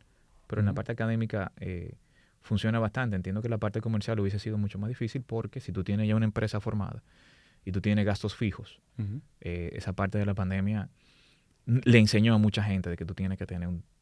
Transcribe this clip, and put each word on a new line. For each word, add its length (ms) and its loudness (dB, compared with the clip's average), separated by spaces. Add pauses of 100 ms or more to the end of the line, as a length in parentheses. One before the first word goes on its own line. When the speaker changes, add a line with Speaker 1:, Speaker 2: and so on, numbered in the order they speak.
(480)
Speaker 1:
pero 120 -4
en 60 6
la 60 4
Speaker 2:
Ujú. 60 -2
Speaker 1:
parte 140 -4
académica, 680 0
eh, 380 -8 (460)
funciona 380 0
bastante. 360 -2
Entiendo 260 -2
que 80 -4
la 80 0
parte 240 -2
comercial 380 0
hubiese 200 0
sido 180 -4
mucho 220 -2
más 100 -4
difícil 320 -4
porque 400 -6
si 100 -10
tú 120 -2
tienes 240 2
ya 80 4
una 100 4
empresa 340 0
formada 440 -4 (600)
y 80 -6
tú 80 0
tienes 260 2
gastos 300 -2
fijos, 460 -4 (160)
Speaker 2:
Ujú. 240 -6 (180)
Speaker 1:
eh, 340 -6
esa 200 -6
parte 240 -2
de 80 2
la 80 0
pandemia 560 0 (800)
n-, 180 4
le 140 10
enseñó 340 6
a 40 6
mucha 260 4
gente 260 0
de 80 -4
que 80 -6
tú 80 -6
tienes 240 -4
que 80 -8
tener 240 -6
un 140 -6 (180)